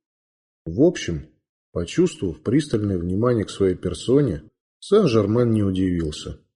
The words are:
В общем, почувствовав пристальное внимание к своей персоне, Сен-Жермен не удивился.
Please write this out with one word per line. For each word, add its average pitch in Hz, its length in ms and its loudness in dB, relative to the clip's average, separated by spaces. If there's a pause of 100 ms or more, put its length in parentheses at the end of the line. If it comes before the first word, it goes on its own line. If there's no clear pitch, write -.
(640)
В 87 160 -2
общем, 113 480 0 (420)
почувствовав 87 720 -2
пристальное 107 560 -2
внимание 101 480 0
к - 60 -16
своей 92 240 0
персоне, 95 680 0 (380)
Сен-Жермен 117 720 2
не 110 100 2
удивился. 90 800 -2 (160)